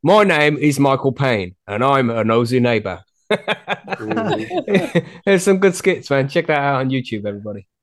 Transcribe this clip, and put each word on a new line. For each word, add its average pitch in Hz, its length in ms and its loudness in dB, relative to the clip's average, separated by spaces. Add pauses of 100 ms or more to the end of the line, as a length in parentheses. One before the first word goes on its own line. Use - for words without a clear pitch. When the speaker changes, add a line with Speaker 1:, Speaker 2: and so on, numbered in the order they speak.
Speaker 1:
"My 202 220 6
name 151 340 2
is 147 220 2
Michael 135 320 2
Payne, 110 420 -2 (140)
and 107 160 -2
I'm 135 260 2
a 113 140 0
nosy 120 340 2
neighbor." 110 460 0 (260)
<laughs> - 0 -
Speaker 2:
Mm-hmm. 214 1800 -4 (180)
Speaker 1:
There's 196 180 2
some 190 160 2
good 185 160 2
skits, 170 360 -4
man. 135 180 0
Check 165 200 -2
that 151 100 0
out 139 220 0
on 131 100 -2
YouTube, 120 360 -6
everybody. 104 400 -10 (160)